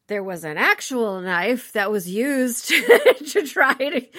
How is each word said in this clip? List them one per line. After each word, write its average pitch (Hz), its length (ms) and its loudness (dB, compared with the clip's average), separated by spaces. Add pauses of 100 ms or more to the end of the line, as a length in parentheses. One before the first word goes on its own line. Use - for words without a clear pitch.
there 208 160 -4
was 175 200 -8
an 156 140 -6
actual 240 600 -2
knife 185 520 -2
that 202 180 0
was 185 200 -2
used 254 580 -2
<laughs> 480 600 4
to 320 180 0
try 269 280 2
to, 285 260 -2 (180)